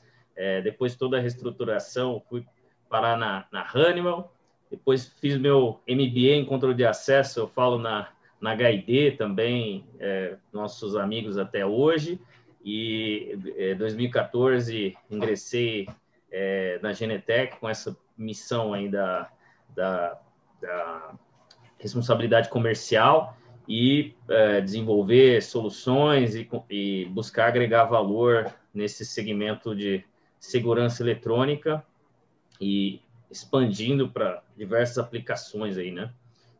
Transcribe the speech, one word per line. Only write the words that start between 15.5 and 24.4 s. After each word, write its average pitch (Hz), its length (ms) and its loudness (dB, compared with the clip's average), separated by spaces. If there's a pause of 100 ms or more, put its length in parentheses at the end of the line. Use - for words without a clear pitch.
é, 95 520 -4
na 104 120 -4
Genetec 113 640 -2
com 113 80 -8
essa 107 260 -8 (220)
missão 110 560 -6
aí 101 160 -4
da, 92 420 -4 (460)
da, 92 420 -2 (400)
da 85 560 -10 (640)
responsabilidade 113 720 2
comercial 117 880 2 (320)
e, 131 460 2 (120)
é, 104 360 4